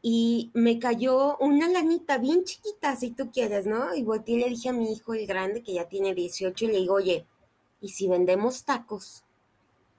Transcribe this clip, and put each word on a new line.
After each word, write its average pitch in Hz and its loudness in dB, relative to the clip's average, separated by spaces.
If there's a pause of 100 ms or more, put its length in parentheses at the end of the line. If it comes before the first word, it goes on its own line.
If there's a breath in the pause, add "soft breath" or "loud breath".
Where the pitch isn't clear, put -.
Y 233 2
me 233 4
cayó 254 2
una 285 4
lanita 330 2
bien 311 2
chiquita, 370 -4
si 240 -4
tú 240 -8
quieres, 208 -2
¿no? 240 -2
Y 294 -2
volteé 220 -2
y 240 2
le 247 0
dije 240 -6
a 254 -2
mi 226 -2
hijo, 226 -8
el 214 -4
grande, 190 -2
que 208 -8
ya 170 -4
tiene 196 -2
dieciocho, 185 -4
y - 0
le 214 2
digo, 185 2
"Oye, 185 0 (540)
¿y 202 -10
si - -2
vendemos 185 2
tacos?". - -6 (760)